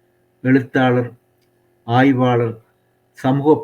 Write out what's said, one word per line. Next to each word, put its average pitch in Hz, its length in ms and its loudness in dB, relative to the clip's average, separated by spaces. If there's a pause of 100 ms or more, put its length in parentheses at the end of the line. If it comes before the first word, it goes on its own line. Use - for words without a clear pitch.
(440)
எழுத்தாளர், 127 640 0 (800)
ஆய்வாளர், 123 680 0 (640)
சமூக 139 440 0